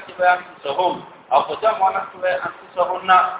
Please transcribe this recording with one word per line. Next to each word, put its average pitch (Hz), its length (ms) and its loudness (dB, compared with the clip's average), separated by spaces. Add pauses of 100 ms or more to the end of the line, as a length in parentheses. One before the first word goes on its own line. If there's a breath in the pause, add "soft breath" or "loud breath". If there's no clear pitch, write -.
کې - 140 -14
وایي 180 120 4
انفسهم، 170 720 -4 (280)
او 139 100 4
په 156 200 -6
جمع 220 160 2
مؤنث 190 340 0
کې 185 100 -20
وایي 185 120 0
انفسهن، 180 760 -4 (300)